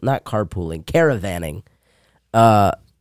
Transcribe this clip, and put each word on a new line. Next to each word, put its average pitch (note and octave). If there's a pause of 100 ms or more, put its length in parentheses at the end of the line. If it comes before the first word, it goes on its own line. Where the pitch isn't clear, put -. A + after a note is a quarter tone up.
not B2+
carpooling, E2+
caravanning, F#2+ (720)
uh, G#2+ (300)